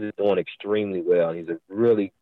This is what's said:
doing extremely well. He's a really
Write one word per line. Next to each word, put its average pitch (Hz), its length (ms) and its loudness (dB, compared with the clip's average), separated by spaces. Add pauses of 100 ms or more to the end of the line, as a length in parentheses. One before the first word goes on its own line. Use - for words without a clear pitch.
(180)
doing 98 200 0
extremely 101 640 -4
well. 85 320 2
He's 85 160 -10
a 82 180 -6
really 104 540 2